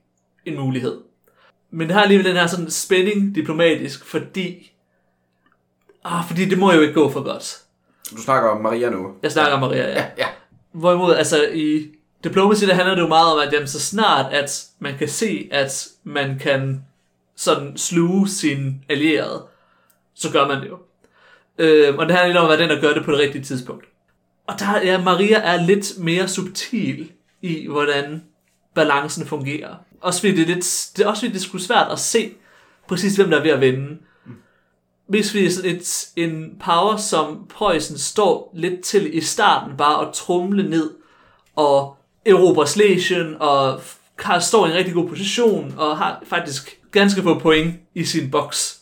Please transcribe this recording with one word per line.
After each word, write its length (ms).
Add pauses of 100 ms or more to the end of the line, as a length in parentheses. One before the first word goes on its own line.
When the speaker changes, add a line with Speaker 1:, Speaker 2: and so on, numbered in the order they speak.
(440)
Speaker 1:
en 120
mulighed. 420 (720)
Men 180
det 60
har 80
alligevel 240
den 100
her 100
sådan 240
spænding 640
diplomatisk, 680
fordi, 680 (1300)
ah, 240
fordi 160
det 140
må 140
jo 80
ikke 140
gå 160
for 120
godt. 360 (520)
Speaker 2:
Du 120
snakker 280
om 100
Maria 300
nu. 160 (160)
Speaker 1:
Jeg 100
snakker 220
om 60
Maria, 280
ja. 120
Speaker 2:
Ja, 60 (120)
ja. 80 (460)
Speaker 1:
Hvorimod, 420
altså, 380
i 340 (380)
Diplomacy, 400
der 100
handler 200
det 80
jo 60
meget 240
om, 60
at, 140
jamen, 160
så 120
snart, 520
at 340 (120)
man 200
kan 100
se, 420
at 380 (160)
man 340
kan 460 (520)
sådan 400
sluge 520
sine 460 (140)
allierede, 580 (680)
så 180
gør 160
man 140
det 60
jo. 100 (800)
Øhm, 400
og 80
det 100
handler 100
lidt 100
om 140
at 80
være 100
den, 80
der 40
gør 140
det 100
på 60
det 100
rigtige 240
tidspunkt. 400 (640)
Og 120
der, 260
ja, 180
Maria 380
er 260
lidt 320
mere 300
subtil 840 (300)
i, 240
hvordan 560 (520)
balancen 520
fungerer. 480 (260)
Også 200
fordi 140
det 80
er 120
lidt, 420
det 80
er 40
også 120
fordi, 120
det 60
er 40
sgu 160
svært 320
at 80
se 320 (580)
præcis, 280
hvem 140
der 80
er 40
ved 80
at 100
vinde. 280 (380)
Speaker 2:
Mm. 60 (760)
Speaker 1:
Mest 220
fordi 120
det 80
er 40
sådan 220
et, 400
en 340 (140)
power, 320
som 520
Preussen 500
står 580
lidt 240
til 360
i 40
starten, 560
bare 320
at 60
tromle 560
ned, 200 (680)
og 400 (300)
erobre 400
Schlesien, 760
og 340
f-, 220 (220)
har, 200
står 280
i 40
en 60
rigtig 180
god 140
position, 680
og 220
har 280
faktisk 520 (140)
ganske 300
få 160
point 360 (200)
i 100
sin 260
boks, 520